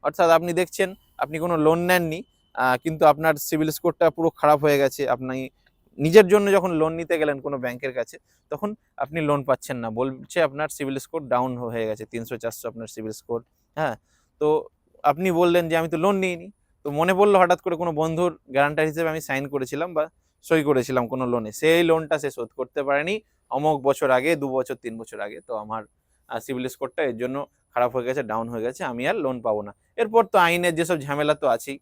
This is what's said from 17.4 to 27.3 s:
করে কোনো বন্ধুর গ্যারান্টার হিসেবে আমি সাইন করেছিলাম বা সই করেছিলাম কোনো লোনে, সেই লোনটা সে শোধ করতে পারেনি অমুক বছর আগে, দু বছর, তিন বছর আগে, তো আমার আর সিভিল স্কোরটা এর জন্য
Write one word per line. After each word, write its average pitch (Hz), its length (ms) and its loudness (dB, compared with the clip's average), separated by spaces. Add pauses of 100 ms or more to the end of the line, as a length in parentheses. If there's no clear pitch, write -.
করে 170 140 -2
কোনো 170 160 -4
বন্ধুর 160 480 -2 (100)
গ্যারান্টার 147 380 2
হিসেবে 160 220 -2
আমি 156 120 -6
সাইন 139 260 -4
করেছিলাম 143 460 -6
বা 156 160 -2 (340)
সই 160 200 2
করেছিলাম 127 440 2
কোনো 127 180 -4
লোনে, 117 260 -2
সেই 165 320 4
লোনটা 160 360 0
সে 135 120 -6
শোধ 117 240 -10
করতে 135 280 -6
পারেনি 151 380 -2 (280)
অমুক 143 320 0
বছর 135 300 2
আগে, 135 240 4
দু 139 140 -4
বছর, 131 260 -2
তিন 113 220 -12
বছর 110 220 -16
আগে, 104 280 -10
তো 120 80 -8
আমার 107 280 -8 (460)
আর 117 120 -8
সিভিল 127 260 -8
স্কোরটা 131 360 -8
এর 123 140 -2
জন্য 127 200 -6 (320)